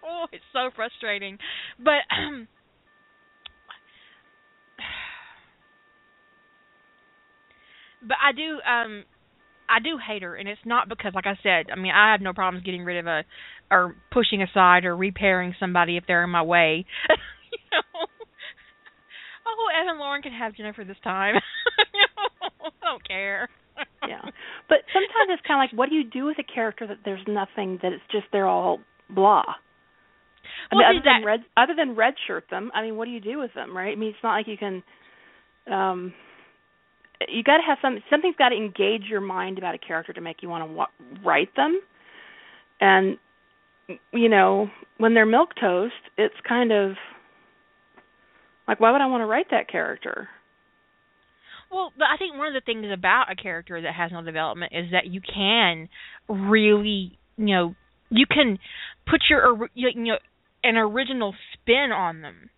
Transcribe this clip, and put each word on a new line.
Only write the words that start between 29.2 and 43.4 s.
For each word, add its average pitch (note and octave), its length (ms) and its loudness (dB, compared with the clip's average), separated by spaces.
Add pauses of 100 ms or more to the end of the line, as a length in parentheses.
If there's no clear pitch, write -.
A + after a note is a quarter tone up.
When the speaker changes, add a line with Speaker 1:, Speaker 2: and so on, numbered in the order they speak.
Speaker 2:
I - 40 2
Speaker 1:
Well, - 180 8
Speaker 2:
mean, E4+ 100 0
Speaker 1:
see, - 20 2
Speaker 2:
other - 0 -
than B3 160 6
Speaker 1:
that A3 40 -6
Speaker 2:
red, G#3+ 140 0 (180)
other C#4 180 4
than C#4+ 200 -2
redshirt A3+ 540 -2
them, F#3+ 240 -8
I G#3 100 -2
mean, A3 120 -8
what A3+ 100 -6
do A#3+ 60 -12
you A#3 100 -12
do A#3 180 -8
with B3+ 160 -8
them, C#3 200 -12
right? F#3 160 -6
I G#3+ 80 -6
mean, A3 100 -4
it's G#3 140 -16
not A3 120 0
like G#3+ 120 -4
you G#3+ 100 -12
can, F#3+ 260 -8 (880)
um, F#3 420 -4 (1120)
you A3+ 160 -6
gotta D4+ 240 6
have C#4+ 140 0
some, B3+ 160 -2 (120)
something's D#4 280 2
gotta B3 180 4
engage G#3 540 -2
your G#3 120 -2
mind F#3 360 -6
about F3+ 180 -6
a - 40 -14
character E3 340 -8
to F3 80 -12
make E3 200 -12
you F3+ 80 -12
wanna E3 180 -8
wa-, D#3+ 200 -6 (380)
write D#3+ 300 2
them. D#4 260 2 (960)
And, F#3+ 380 4 (960)